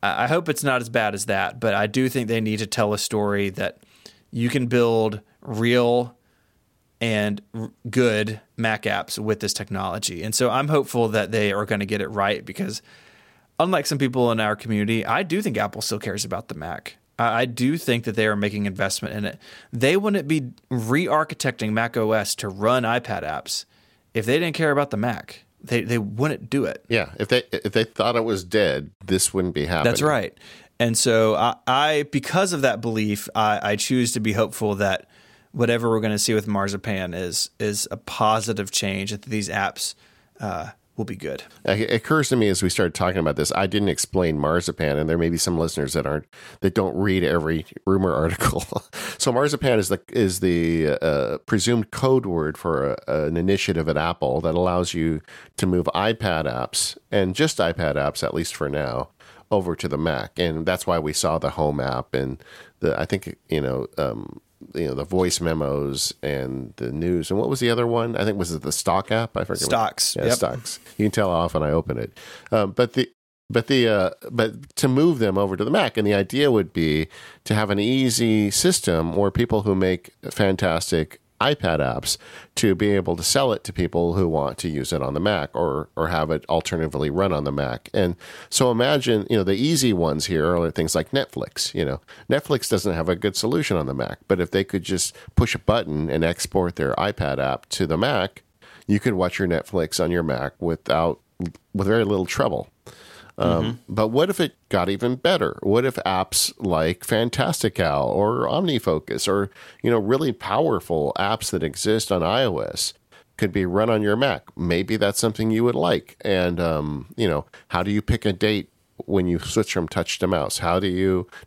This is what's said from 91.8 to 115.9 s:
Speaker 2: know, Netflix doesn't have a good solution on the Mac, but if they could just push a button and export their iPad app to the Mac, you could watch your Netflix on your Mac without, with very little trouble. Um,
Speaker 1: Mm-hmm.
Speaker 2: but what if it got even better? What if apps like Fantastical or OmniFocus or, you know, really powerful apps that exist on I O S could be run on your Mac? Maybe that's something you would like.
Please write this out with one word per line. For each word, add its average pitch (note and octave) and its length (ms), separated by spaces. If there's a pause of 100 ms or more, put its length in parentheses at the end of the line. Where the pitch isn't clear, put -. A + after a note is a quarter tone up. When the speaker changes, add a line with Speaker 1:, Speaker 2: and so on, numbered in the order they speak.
Speaker 2:
know, C#2 160 (300)
Netflix C#3 400
doesn't G2 240
have E2 160
a F2 80
good G2+ 180
solution C3 400
on D2+ 120
the C2+ 60
Mac, - 260 (100)
but F#2 100
if F2 120
they F#2+ 120
could F#2 200
just - 300 (220)
push - 200
a - 40
button D#2+ 500
and D#2+ 140
export F2 540
their C#2 160
iPad D#2+ 440
app C2+ 320
to - 160
the D#2+ 120
Mac, G#2+ 460 (440)
you G2+ 140
could A2+ 140
watch F2+ 240
your F#2+ 80
Netflix E2+ 540
on E2 80
your F2 140
Mac C#2 380
without, E2 580 (540)
with G2 140
very A2 180
little F#2+ 220
trouble. A#2 420 (680)
Um, E2+ 260
Speaker 1:
Mm-hmm. A2+ 320
Speaker 2:
but A2 140
what D3+ 200
if F#3 120
it - 140 (120)
got F#2 220
even A#2+ 260
better? D3+ 480
What A#2 220
if B2+ 100 (100)
apps - 540
like E2 440
Fantastical A2 1080
or G#2+ 320
OmniFocus A#2+ 880
or, G2+ 220 (320)
you A#2 80
know, A#2 80
really B2 360
powerful G2 840
apps G2+ 340
that E2+ 120
exist G#2+ 480
on F2+ 100
I G#2 220
O F#2 160
S - 340 (440)
could F#2+ 160
be G2 120
run G2+ 240
on G#2+ 120
your G#2 160
Mac? B2 400
Maybe F2 400
that's G2+ 200
something A2+ 320
you A2 140
would A#2+ 120
like. D3+ 460